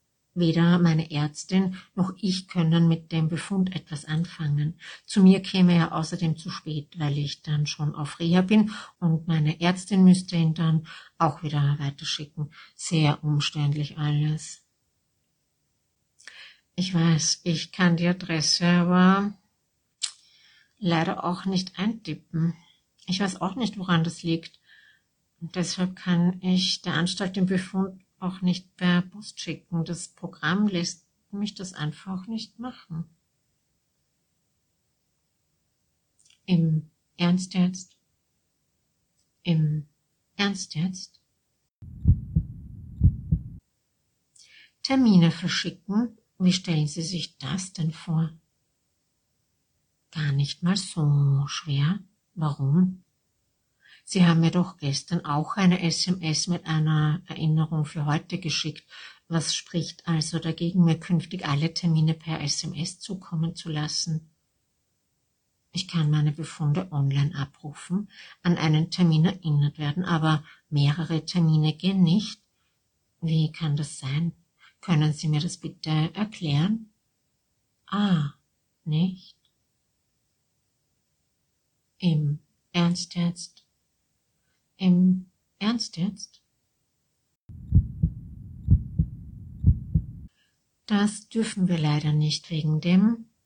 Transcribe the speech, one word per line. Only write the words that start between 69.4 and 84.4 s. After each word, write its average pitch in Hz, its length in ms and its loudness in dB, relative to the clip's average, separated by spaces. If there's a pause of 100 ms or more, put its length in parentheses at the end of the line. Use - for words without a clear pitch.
werden, 151 260 -4
aber 156 400 0 (260)
mehrere 151 540 0
Termine 156 500 2
gehen 185 300 2
nicht. 180 380 2 (800)
Wie 160 300 0
kann 151 260 -4
das 147 220 -8
sein? 151 340 -4 (480)
Können 151 320 2
Sie 156 160 -4
mir 151 120 0
das 170 160 -6
bitte - 340 -10 (220)
erklären? 190 760 -2 (960)
Ah, 185 480 0 (500)
nicht? 175 540 -2 (2500)
Im 151 400 0 (340)
Ernst 175 420 0
jetzt? 175 440 -4 (1200)